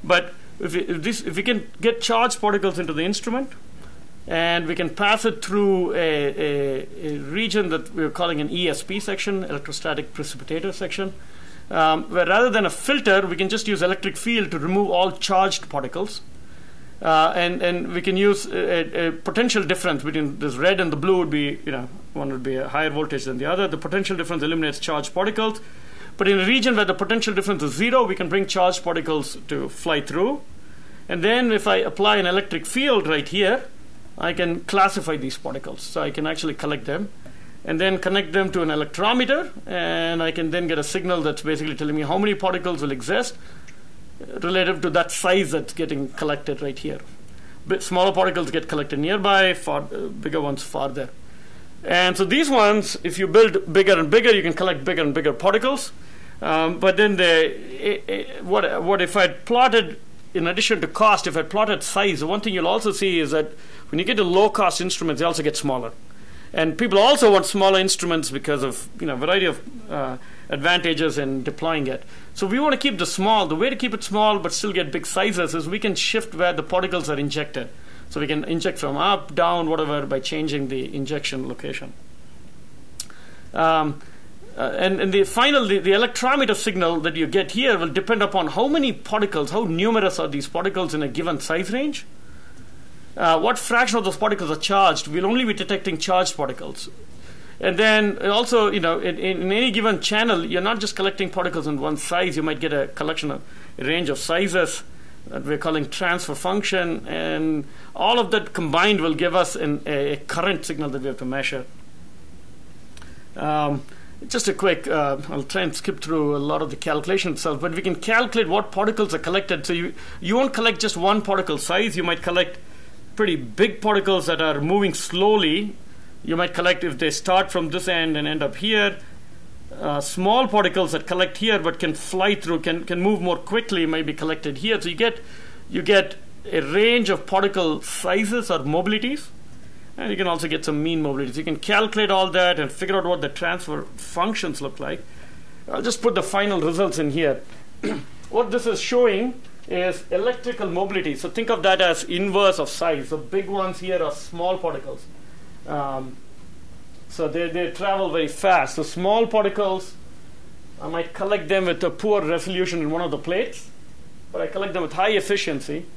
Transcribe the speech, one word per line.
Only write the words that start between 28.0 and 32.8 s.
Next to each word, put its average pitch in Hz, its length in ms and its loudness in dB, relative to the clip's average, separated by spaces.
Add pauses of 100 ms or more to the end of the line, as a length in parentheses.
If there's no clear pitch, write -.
we 190 120 0
can 180 120 -2
bring 190 180 2
charged 185 360 2
particles 160 640 -2
to 135 220 -4
fly 151 320 -2
through. 185 420 -2 (640)
And 170 140 -2
then 233 300 4
if 208 140 2
I 196 100 6
apply 208 400 4
an 190 100 2
electric 185 400 0
field 247 400 2